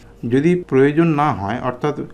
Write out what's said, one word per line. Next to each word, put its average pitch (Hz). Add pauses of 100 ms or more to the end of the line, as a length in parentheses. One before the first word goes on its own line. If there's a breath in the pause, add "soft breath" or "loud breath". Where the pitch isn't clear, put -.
(320 loud breath)
যদি 143 (200)
প্রয়োজন 147 (120)
না 151 (100)
হয়, 101 (100)
অর্থাৎ 151 (200)